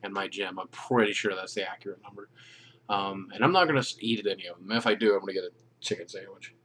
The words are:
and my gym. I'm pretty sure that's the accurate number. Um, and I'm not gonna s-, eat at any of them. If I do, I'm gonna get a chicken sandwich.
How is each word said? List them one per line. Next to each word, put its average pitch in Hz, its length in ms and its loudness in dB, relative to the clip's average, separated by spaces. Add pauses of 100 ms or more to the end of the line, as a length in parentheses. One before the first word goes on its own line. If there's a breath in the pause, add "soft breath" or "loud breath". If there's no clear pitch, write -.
and 98 100 -8
my 98 140 -2
gym. 95 320 -6
I'm 92 80 -8
pretty 110 460 2
sure 98 200 0
that's 95 220 -8
the 95 120 -2
accurate 98 360 -12
number. 101 260 -18 (580 loud breath)
Um, 98 460 -4
and 110 100 2
I'm 160 80 6
not 185 140 6
gonna 147 140 4
s-, - 200 -4
eat 113 200 0
at 101 80 -2
any 95 180 -2
of 85 140 -12
them. 95 120 -8
If 113 140 0
I 107 80 6
do, 104 220 6
I'm 95 60 2
gonna 98 120 -6
get 92 120 -2
a 90 60 -10 (300)
chicken - 260 -6
sandwich. 95 460 -16 (120)